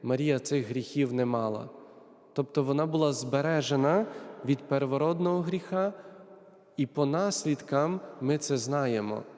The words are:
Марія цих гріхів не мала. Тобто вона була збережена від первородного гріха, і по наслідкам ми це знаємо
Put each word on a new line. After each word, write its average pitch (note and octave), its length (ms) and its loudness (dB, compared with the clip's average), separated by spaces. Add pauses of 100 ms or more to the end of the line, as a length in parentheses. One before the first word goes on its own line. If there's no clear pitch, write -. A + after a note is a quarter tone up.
Марія C3 360 2
цих C3 280 0
гріхів B2 460 -2
не B2 120 2
мала. A2+ 440 -2 (640)
Тобто C#3+ 300 0
вона C#3 220 2
була D#3 280 2
збережена C#3+ 920 2 (400)
від C3+ 140 2
первородного D#3+ 840 0
гріха, F#3 520 -2 (840)
і C#3 80 2
по D3 200 0
наслідкам D#3 960 0 (220)
ми C#3+ 160 2
це C#3+ 200 -2
знаємо A#2 680 -2 (140)